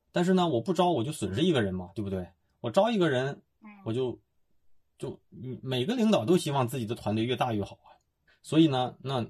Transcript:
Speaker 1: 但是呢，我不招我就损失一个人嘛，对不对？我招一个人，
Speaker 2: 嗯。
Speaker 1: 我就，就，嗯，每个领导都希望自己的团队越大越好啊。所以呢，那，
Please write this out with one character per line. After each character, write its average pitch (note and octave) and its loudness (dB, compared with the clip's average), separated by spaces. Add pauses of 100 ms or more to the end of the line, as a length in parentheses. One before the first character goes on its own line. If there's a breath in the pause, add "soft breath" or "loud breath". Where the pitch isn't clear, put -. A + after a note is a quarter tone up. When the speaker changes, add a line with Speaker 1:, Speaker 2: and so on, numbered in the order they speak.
(100)
Speaker 1:
但 F3 0
是 F#3 4
呢， F3+ 2
我 A#2 0
不 F#3 -4
招 F3 2
我 A#2+ 0
就 D3+ -6
损 F#2+ -6
失 B2+ 0
一 F3+ 4
个 B2 2
人 F#2 -2
嘛， F2+ -8
对 G#2+ -8
不 G2 -6
对？ F#2 -4 (340)
我 A#2+ -6
招 G3+ 4
一 A3 0
个 E3+ 4
人， C3+ -2 (200)
Speaker 2:
嗯。 G#3+ -20 (160)
Speaker 1:
我 A2 -4
就， B2 -4 (800)
就， - -12 (100)
嗯， A#2+ -12
每 B2+ -2
个 A3 -2
领 A3 2
导 E3 4
都 F3 4
希 D3+ -2
望 C3+ 0
自 C3 -6
己 A2+ -4
的 A2+ -4
团 G#2+ -4
队 A2+ 0
越 B2 -2
大 B2 -2
越 G#2 -2
好 - -10
啊。 - -20 (500 soft breath)
所 D3+ 0
以 D#3+ 8
呢， B2+ 0
那， C3 -2